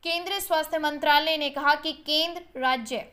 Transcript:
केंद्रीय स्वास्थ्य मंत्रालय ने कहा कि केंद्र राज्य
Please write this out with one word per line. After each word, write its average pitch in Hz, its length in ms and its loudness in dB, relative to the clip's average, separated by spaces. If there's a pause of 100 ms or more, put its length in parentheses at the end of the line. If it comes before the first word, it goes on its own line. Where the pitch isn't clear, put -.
केंद्रीय 349 360 -4
स्वास्थ्य 311 380 -2
मंत्रालय 302 580 2
ने 294 140 -2
कहा 285 260 4
कि 302 160 -6
केंद्र 320 680 -4
राज्य 254 520 -2